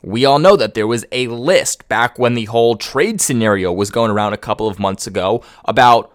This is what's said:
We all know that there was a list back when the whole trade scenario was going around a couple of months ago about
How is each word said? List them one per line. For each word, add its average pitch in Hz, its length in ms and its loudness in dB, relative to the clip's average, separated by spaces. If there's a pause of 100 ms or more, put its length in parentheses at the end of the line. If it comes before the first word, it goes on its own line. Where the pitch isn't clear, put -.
We 117 220 -2
all 139 120 4
know 190 200 6
that 107 160 -2
there 107 120 -2
was 117 280 -2
a 127 140 -4
list 120 600 -2
back 117 320 -2
when 120 140 0
the 117 120 -4
whole 117 300 2
trade 185 460 -4
scenario 104 500 0
was 101 200 -4
going 117 200 -2
around 104 220 -2
a 104 40 -8
couple 110 300 -6
of 98 100 -6
months 98 300 -6
ago 98 340 -2 (220)
about 120 520 4